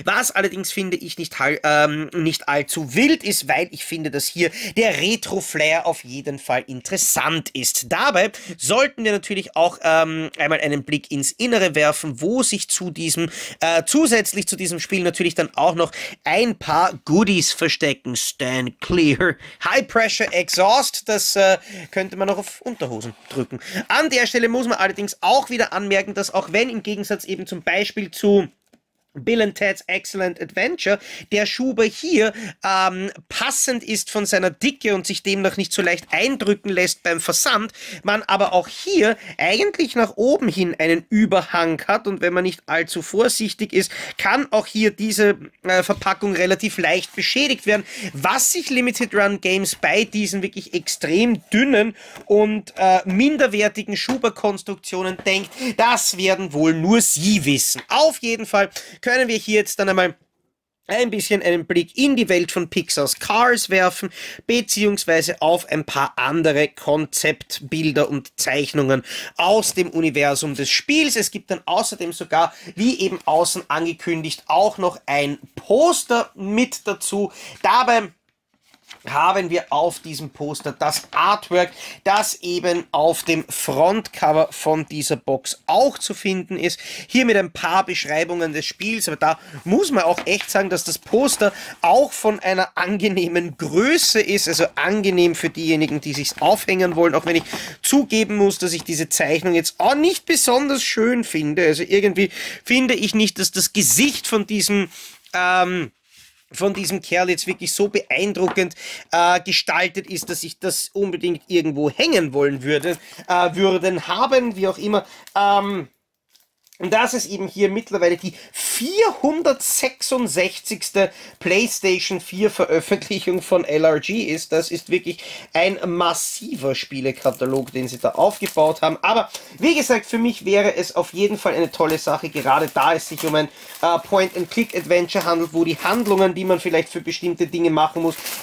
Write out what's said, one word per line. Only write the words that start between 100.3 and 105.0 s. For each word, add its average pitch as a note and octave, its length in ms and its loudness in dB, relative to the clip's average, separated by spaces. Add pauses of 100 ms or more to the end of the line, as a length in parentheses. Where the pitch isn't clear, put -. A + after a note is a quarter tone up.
schön A#3 400 0
finde. D#3 440 0
Also D#3 180 2
irgendwie G3 460 2 (340)
finde B3+ 300 4
ich G3+ 200 -2
nicht, G#3+ 240 2
dass F#3 140 -2
das F#3 200 -2
Gesicht G#3 540 2
von G#3 220 0
diesem, G3+ 400 0 (440)